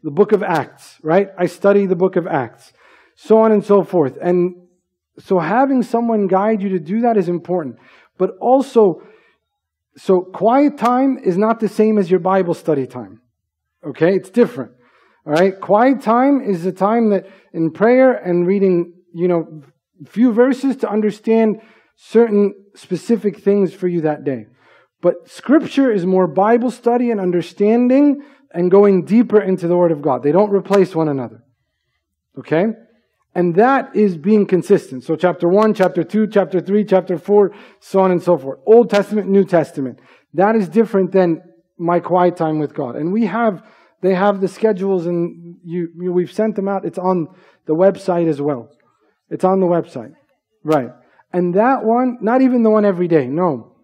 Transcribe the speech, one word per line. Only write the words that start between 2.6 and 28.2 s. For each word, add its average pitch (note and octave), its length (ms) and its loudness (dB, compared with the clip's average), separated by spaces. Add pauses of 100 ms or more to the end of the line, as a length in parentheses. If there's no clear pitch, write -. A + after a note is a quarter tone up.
so - 240 2
on A3 140 4
and G#3 100 0
so G3+ 200 2
forth. D3+ 380 -2
And F3+ 340 -2 (640)
so F#3+ 220 -2
having B3 420 0
someone A3+ 460 -2
guide G3 340 0
you G3+ 80 -4
to F#3 100 -2
do F3+ 220 -6
that A#3 140 0
is F3+ 140 -2
important. E3+ 480 -6 (400)
But F#3+ 140 -2 (100)
also, A3+ 600 2 (960)
so F#3 260 0
quiet C4+ 560 0
time C4 460 0
is F3 140 -2
not A3+ 240 0
the G#3+ 80 -2
same A3 280 0
as F3+ 140 0
your F#3 80 2
Bible F#3 340 0
study D3 320 -4
time, A2 360 -16 (640)
okay? D#3+ 280 0
It's F#3 160 -4
different, D3+ 440 -2 (520)
all D3 80 -6
right? F#3+ 260 2
Quiet A#3 420 2
time B3+ 400 2
is F3+ 220 -4
the F#3 100 -4
time G#3+ 380 0
that F#3+ 140 -2 (280)
in E3 180 -2
prayer B3 420 4
and F3 320 -2
reading, F#3 480 0 (200)
you E3+ 160 -2
know, E3 340 -4 (420)
few A#3 280 0
verses B3+ 440 0
to - 120 -4
understand G#3+ 720 0 (340)
certain G#3 580 0 (220)
specific F#3+ 600 -4
things G3 360 0
for - 140 -6
you F3 140 -2
that D3 240 -4
day. B2 220 -6 (540)
But - 280 -2
scripture C4+ 640 0
is F#3+ 140 -2
more F#3 220 2
Bible A3 440 0
study A#3+ 380 -2
and G#3+ 120 -2
understanding A#3+ 1000 0 (320)